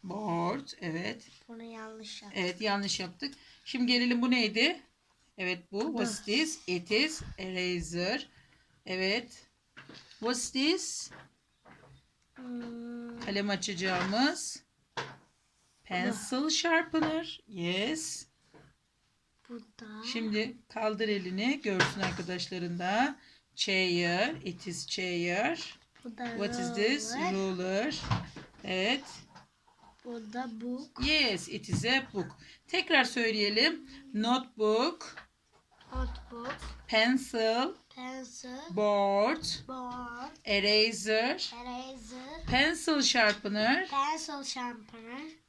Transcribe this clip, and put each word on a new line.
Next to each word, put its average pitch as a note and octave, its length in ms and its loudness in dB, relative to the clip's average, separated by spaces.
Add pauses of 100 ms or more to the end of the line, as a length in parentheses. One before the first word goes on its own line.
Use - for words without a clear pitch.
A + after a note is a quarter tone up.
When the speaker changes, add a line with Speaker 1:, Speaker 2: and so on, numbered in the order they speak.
Speaker 1:
Board. F#3+ 560 -2
Speaker 2:
Board, C#4 80 -12 (140)
evet. F#3 420 -6 (240)
Speaker 1:
Bunu A3+ 160 -14
yanlış A3 580 -14
yaptık. G3+ 200 -8
Speaker 2:
Evet, F3+ 200 -2
yanlış G3+ 380 0
yaptık. F#3+ 340 -8 (320)
Şimdi B3 200 0
gelelim, B3 360 4
bu B3 100 4
neydi? A#3+ 500 4 (560)
Evet, F3+ 340 -4
bu. A#3+ 220 -2
Speaker 1:
Bu. A#3 40 -2
Speaker 2:
What's A#3+ 280 -2
this? D4 420 0
It F3+ 240 -2
is C#4+ 300 2 (160)
eraser. F3+ 920 -2 (560)
Evet. F#3+ 640 -2 (720)
What's A#3+ 320 -2
this? D#4 600 0 (1200)
Speaker 1:
Hmm. A#3+ 840 -10
Speaker 2:
Kalem G#3 300 -2
açacağımız. F#3+ 1120 0 (1200)
Pencil G#3 600 -2
Speaker 1:
Bu. D#4 80 2
Speaker 2:
sharpener. D#4+ 960 2
Yes. G3+ 800 -2 (1200)
Speaker 1:
Bu A#3+ 100 -10
da. - 260 -18 (280)
Speaker 2:
Şimdi A3 440 0 (120)
kaldır G#3+ 380 0
elini, G3+ 540 2
görsün G3 400 2
arkadaşların F3 760 -4
da. A3+ 360 2 (400)
Chair. F#3 800 2 (100)
It F3 220 -8
is - 200 -6
chair. F#3 920 -2 (240)
Speaker 1:
Bu A#3 140 -12
da B3 120 -8
Speaker 2:
What G#3 300 -4
is A#3+ 160 -2
this? A3+ 400 2
Speaker 1:
ruler. C4 180 0
Speaker 2:
Ruler. F#3+ 680 0 (640)
Evet. G#3 400 0 (1000)
Speaker 1:
Bu A3+ 280 -10
da B3 160 -4 (120)
book. B3 440 -4
Speaker 2:
Yes, C#4 440 4
it - 200 -8
is - 160 2
a C4 280 2
book. F#3+ 240 -4 (300)
Tekrar F4 360 6
söyleyelim. A3+ 840 2 (240)
Notebook. A#3 1000 2 (800)
Speaker 1:
Notebook. B3 600 -6 (300)
Speaker 2:
Pencil. A#3+ 840 4 (220)
Speaker 1:
Pencil. B3+ 800 -10
Speaker 2:
Board. G#3 680 4 (240)
Speaker 1:
Board. B3 640 -8 (140)
Speaker 2:
Eraser. G#3+ 1080 2 (100)
Speaker 1:
Eraser. B3+ 880 -10
Speaker 2:
Pencil D4+ 500 4
sharpener. A3 880 4
Speaker 1:
Pencil C#4+ 540 -2
sharpener. A#3+ 800 -8 (260)